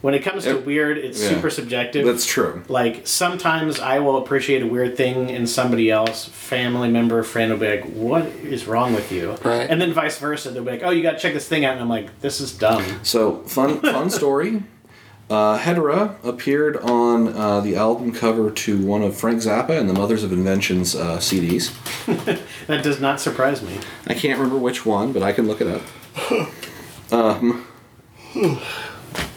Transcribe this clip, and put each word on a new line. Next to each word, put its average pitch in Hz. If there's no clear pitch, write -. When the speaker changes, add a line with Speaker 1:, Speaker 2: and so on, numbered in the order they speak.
Speaker 1:
when 139
it 139
comes 190
to 131
Speaker 2:
It 123
Speaker 1:
weird, 147
it's 120
Speaker 2:
yeah. 104
Speaker 1:
super 160
subjective. 123
Speaker 2:
That's 120
true. 87
Speaker 1:
Like, 120
sometimes 165
I 131
will 139
appreciate 135
a 120
weird 123
thing 127
in 120
somebody 117
else, 110
family 123
member, 117
friend 113
will 104
be 104
like, 104
"What 123
is -
wrong 117
with 101
you?" 92
Speaker 3:
Right. 120
Speaker 1:
And 165
then 175
vice 156
versa, 143
they'll 120
be 123
like, 120
"Oh, 180
you 170
gotta 160
check 160
this 147
thing 151
out," 131
and 127
I'm 117
like, 104
"This 139
is 135
dumb." 107
Speaker 2:
So, 110
fun, 139
Speaker 1:
<laughs> -
Speaker 2:
fun 190
story. 160
Uh, 107
Hedorah 175
appeared 143
on, 117
uh, 104
the 101
album 117
cover 113
to 104
one 104
of 95
Frank 113
Zappa 117
and 104
the 92
Mothers 107
of 92
Invention's, 92
uh, 82
C 95
Ds. 85
Speaker 1:
<laughs> -
That 147
does 143
not 139
surprise 135
me. 98
Speaker 2:
I -
can't 135
remember 135
which 123
one, 110
but 95
I 101
can 117
look 107
it 110
up. -
Speaker 1:
<laughs> -
Speaker 2:
Um, 117